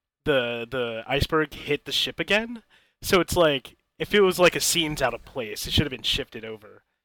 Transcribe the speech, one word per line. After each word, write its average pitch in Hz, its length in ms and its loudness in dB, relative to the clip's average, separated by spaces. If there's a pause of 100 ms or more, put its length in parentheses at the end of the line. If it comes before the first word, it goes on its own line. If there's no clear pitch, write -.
(260)
the, 120 440 0
the 117 380 -6
iceberg 147 480 0
hit - 300 -6
the 139 60 -12
ship - 280 -2
again. 220 420 -2 (400)
So - 180 2
it's - 160 0
like, 151 400 2 (220)
it 170 100 -6
feels 190 300 4
like 175 180 4
a 147 60 -4
scene's 151 400 0
out 120 140 0
of - 100 -16
place. 107 400 -8
It 139 80 -4
should 156 140 4
have 131 40 -6
been 117 120 -10
shifted 120 420 -4
over. 104 380 -18 (220)